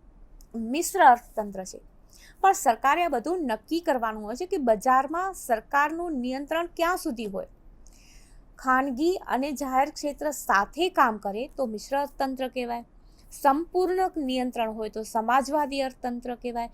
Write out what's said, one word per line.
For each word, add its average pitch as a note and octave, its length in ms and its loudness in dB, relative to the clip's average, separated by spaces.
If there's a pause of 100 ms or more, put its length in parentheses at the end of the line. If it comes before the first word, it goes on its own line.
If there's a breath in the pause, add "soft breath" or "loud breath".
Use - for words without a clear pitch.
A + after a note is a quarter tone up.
(560)
મિશ્ર D4 500 2
અર્થતંત્ર G#3 580 4
છે, - 160 -16 (640 soft breath)
પણ F#4+ 100 6
સરકારે C#4 520 4
આ E4+ 40 2
બધું D4+ 340 -2
નક્કી B3+ 380 -2
કરવાનું A3+ 440 -2
હોય G#3+ 120 -8
છે F4+ 100 -6
કે G4 120 -4
બજારમાં C4 760 2
સરકારનું D4+ 800 -2
નિયંત્રણ C#4 520 -4
ક્યાં E4+ 320 0
સુધી A#3+ 280 -6
હોય. G3 220 -8 (1120 soft breath)
ખાનગી C4+ 560 0
અને C4+ 360 -2
જાહેર C4+ 380 0
ક્ષેત્ર D4 420 -6
સાથે G#3 580 0
કામ B3+ 280 2
કરે G#3 300 -6
તો - 180 -6
મિશ્ર A3+ 320 -6
અર્થતંત્ર C4+ 500 -4
કહેવાય, A#3+ 380 -6 (460 soft breath)
સંપૂર્ણ F4+ 840 0
નિયંત્રણ B3+ 540 -2
હોય G#3+ 180 -6
તો A3 140 -8
સમાજવાદી C4+ 800 0
અર્થતંત્ર B3 540 -6
કહેવાય, A#3 380 -6